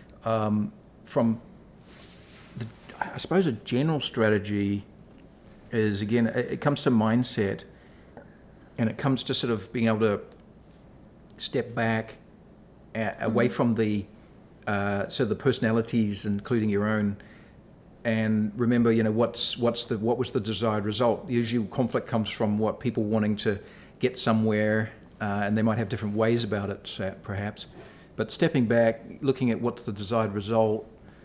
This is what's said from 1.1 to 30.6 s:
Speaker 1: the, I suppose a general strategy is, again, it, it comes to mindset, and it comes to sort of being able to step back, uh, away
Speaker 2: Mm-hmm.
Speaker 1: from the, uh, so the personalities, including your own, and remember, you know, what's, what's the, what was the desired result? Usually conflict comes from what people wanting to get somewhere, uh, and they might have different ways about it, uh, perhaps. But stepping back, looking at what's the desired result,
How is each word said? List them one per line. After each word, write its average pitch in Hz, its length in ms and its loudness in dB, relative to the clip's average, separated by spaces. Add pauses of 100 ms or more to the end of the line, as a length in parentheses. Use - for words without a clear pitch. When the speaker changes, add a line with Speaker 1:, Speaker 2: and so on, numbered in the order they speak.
Speaker 1:
the, 113 80 -8 (340)
I - 180 -6
suppose 180 300 2
a 131 60 2
general 139 480 0
strategy 101 840 0 (880)
is, 107 300 0
again, 113 260 2
it, 120 240 -2
it - 100 -6
comes 143 220 0
to 143 80 2
mindset, 110 720 2 (1120)
and 113 120 0
it 107 80 -6
comes 135 260 0
to 135 100 -4
sort 123 200 0
of 104 180 -4
being 117 160 0
able 110 140 2
to 104 180 2 (1160)
step - 360 -4
back, 113 420 -2 (800)
uh, 110 180 -2 (100)
away 113 260 2
Speaker 2:
Mm-hmm. 120 60 -2
Speaker 1:
from 120 220 2
the, 104 300 0 (640)
uh, 101 420 0
so - 160 -2
the 104 100 -2
personalities, 113 920 0
including 107 440 0
your 101 180 2
own, 104 300 0 (880)
and 110 520 0
remember, 120 340 4
you 113 100 4
know, 110 100 2
what's, - 460 0
what's 117 280 0
the, 117 120 -2
what 113 200 0
was 123 140 -2
the 127 100 0
desired 107 420 -2
result? 107 460 0
Usually 120 380 0
conflict 117 400 -2
comes 110 220 0
from 107 300 0
what 107 220 0
people 113 220 -2
wanting 107 340 0
to 101 220 -2 (400)
get 127 200 0
somewhere, 110 720 2 (300)
uh, - 20 -2 (220)
and 104 120 2
they 110 40 4
might 110 160 2
have 117 120 0
different 104 260 -4
ways 113 280 2
about 104 260 -2
it, - 300 -10
uh, 95 120 -4 (120)
perhaps. 101 420 -6 (500)
But 110 160 -4
stepping 151 340 2
back, 113 360 4 (200)
looking 131 280 0
at 113 120 0
what's 117 220 -4
the 113 100 -6
desired 104 400 -2
result, 110 540 2 (380)